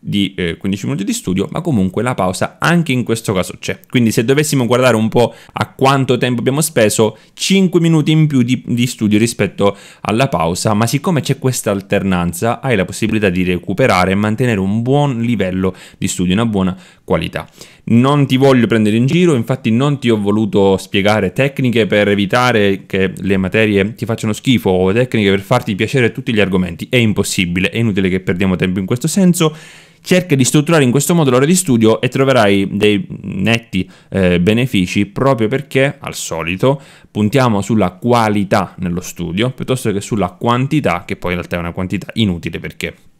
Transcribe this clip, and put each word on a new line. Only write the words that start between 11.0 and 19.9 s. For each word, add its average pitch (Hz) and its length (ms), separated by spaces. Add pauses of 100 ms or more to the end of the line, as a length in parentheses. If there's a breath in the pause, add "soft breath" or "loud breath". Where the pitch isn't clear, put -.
c'è - 180
questa 127 320
alternanza, 95 920
hai 131 160
la 92 80
possibilità 104 440
di 90 140
recuperare 92 680
e - 20
mantenere 107 460
un 101 220
buon 135 380
livello 95 540 (220 loud breath)
di - 100
studio, 90 260
una 113 140
buona 95 300 (260 loud breath)
qualità. 85 460 (420 loud breath)
Non 135 360
ti 131 100
voglio 131 300
prendere 107 300
in 120 100
giro, 165 280
infatti 117 360
non 135 280